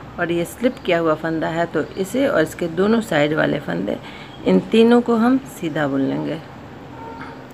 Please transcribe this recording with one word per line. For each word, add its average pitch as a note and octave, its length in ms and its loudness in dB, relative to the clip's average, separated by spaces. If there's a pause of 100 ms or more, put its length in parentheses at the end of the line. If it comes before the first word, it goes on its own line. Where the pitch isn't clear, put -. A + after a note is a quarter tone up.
(200)
और E3+ 120 0
ये E3+ 120 0
slip B3 320 -2 (100)
किया E3+ 120 4
हुआ D#3+ 160 2
फंदा D#3+ 340 -2
है, E3+ 180 0
तो D#3+ 160 -2
इसे B3 460 -2
और E3 140 4
इसके E3 260 -2
दोनों G3+ 320 2
side D#3 340 2
वाले D3 260 2
फंदे, E3+ 380 -4 (460)
इन F#3 160 4
तीनों A3+ 400 6
को A#3 160 2
हम B3 220 4
सीधा D#3 500 -4
बुन C3+ 120 0
लेंगे। D3 400 -2 (1120)